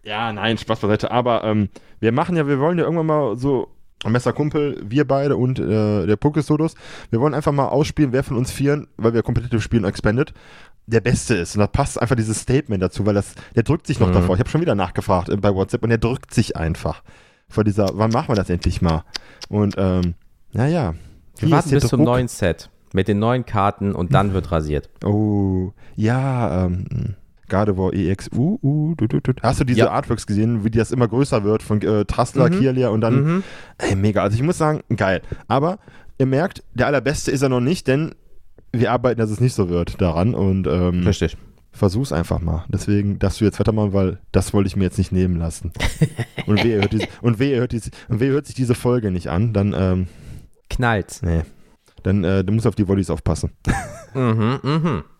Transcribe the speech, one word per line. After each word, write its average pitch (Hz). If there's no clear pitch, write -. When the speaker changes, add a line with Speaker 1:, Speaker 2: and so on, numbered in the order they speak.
Speaker 1:
Ja, 110
nein, 107
Spaß -
beiseite. 107
Aber, 120
ähm, 107
wir 110
machen 151
ja, 147
wir 143
wollen 170
ja 151
irgendwann 160
mal 143
so, 131
Messer 120
Kumpel, 147
wir 123
beide 139
und, 127
äh, 104
der 104
Pokestodos, 151
wir 113
wollen 139
einfach 151
mal 139
ausspielen, 147
wer 131
von 131
uns 123
Vieren, 143
weil 117
wir 117
kompetitiv 117
spielen, 113
Expanded, 107
der 113
Beste 120
ist. 85
Und 104
da 104
passt -
einfach 120
dieses 110
Statement 120
dazu, 95
weil 104
das, -
der 117
drückt 147
sich 147
noch 113
Speaker 2:
Mhm. 90
Speaker 1:
davor. 90
Ich 92
hab -
schon 156
wieder 160
nachgefragt, 92
äh, 101
bei 101
WhatsApp 95
und 117
der 113
drückt 120
sich -
einfach 80
vor -
dieser, 101
„Wann 110
machen 135
wir 120
das 92
endlich 87
mal?“ 82
Und, 101
ähm, 90
naja. 127
Speaker 2:
Wir 147
Speaker 1:
Wie 165
Speaker 2:
warten 160
Speaker 1:
ist -
der 139
Speaker 2:
bis 120
zum 120
Speaker 1:
Druck? -
Speaker 2:
neuen 123
Set -
mit 95
den 101
neuen 117
Karten 101
und 87
dann 98
wird 90
rasiert. 76
Speaker 1:
Oh, 101
ja, 117
ähm, 92
Gardevoir 95
E 92
X -
U, 156
uh, 151
du, 113
du, 143
du. 131
Hast 139
du 131
diese 123
Speaker 2:
Ja. 117
Speaker 1:
Artworks 120
gesehen, 107
wie 110
die 110
das 110
immer 123
größer 117
wird 107
von, 107
äh, 104
Trastler, 120
Speaker 2:
Mhm. 190
Speaker 1:
Kirlia 127
und 110
dann, 131
Speaker 2:
Mhm. 175
Speaker 1:
ey, -
mega. 101
Also 104
ich 123
muss 175
sagen, 151
geil. 95
Aber 151
ihr 131
merkt, 139
der 120
allerbeste 139
ist 135
er 139
noch 127
nicht, 139
denn 143
wir 117
arbeiten, 120
dass 107
es 104
nicht 127
so 98
wird 87
daran 90
und, 95
ähm, 90
Speaker 2:
Richtig. 87
Speaker 1:
versuch's 107
einfach 85
mal. 85
Deswegen 101
darfst -
du 107
jetzt -
weitermachen, 107
weil 95
das -
wollte 101
ich -
mir 98
jetzt 90
nicht 90
nehmen 92
lassen. 82
Speaker 2:
<laughs> -
Speaker 1:
Und 104
wehe, 110
hört -
diese, 110
und 117
wehe, 135
hört 120
diese, 120
und 113
wehe, 135
hört 143
sich -
diese 123
Folge 120
nicht 90
an, 104
dann, 101
ähm, 92
Speaker 2:
Knallt's. 117
Speaker 1:
nee. 82
Dann, 98
äh, 95
du 95
musst 110
auf 107
die 98
Volleys 98
aufpassen. -
<laughs> 659
Speaker 2:
Mhm, 117
mhm. 147